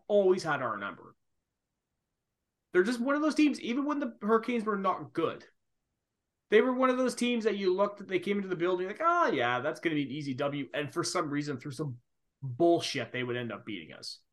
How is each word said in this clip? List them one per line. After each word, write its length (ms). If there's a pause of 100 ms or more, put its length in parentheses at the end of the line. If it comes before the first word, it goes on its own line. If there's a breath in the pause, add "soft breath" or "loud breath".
always 360
had 200
our 160
number. 360 (1600)
They're 100
just 160
one 160
of 60
those 140
teams, 260
even 240
when 160
the 220
Hurricanes 420
were 140
not 340
good. 320 (1040)
They 140
were 100
one 160
of 80
those 180
teams 300
that 140
you 160
looked 260
at, 80
they 100
came 200
into 100
the 80
building 300
like, 160
"Oh, 280
yeah, 300
that's 200
gonna 160
be 80
an 60
easy 220
W." 400
And 180
for 140
some 240
reason, 300
through 140
some 260 (440)
bullshit, 680
they 100
would 140
end 160
up 140
beating 260
us. 280 (120)